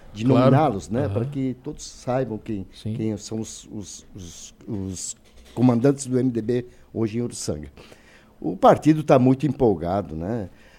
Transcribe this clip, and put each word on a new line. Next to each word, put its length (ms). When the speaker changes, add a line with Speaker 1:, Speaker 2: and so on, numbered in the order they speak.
Speaker 1:
de 120
Speaker 2:
Claro. 180
Speaker 1:
nominá-los, 460
né? 160
Speaker 2:
Aham. 80
Speaker 1:
Pra 120
que 380
todos 220
saibam 520
quem, 360
Speaker 2:
Sim. 200
Speaker 1:
quem 220
são 240
os, 320
os, 420
os, 420
os 480
comandantes 520
do 120
M 100
D 120
B 240
hoje 260
em 20
Uruçanga. 480
O 160
partido 440
tá 160
muito 300
empolgado, 680
né? 360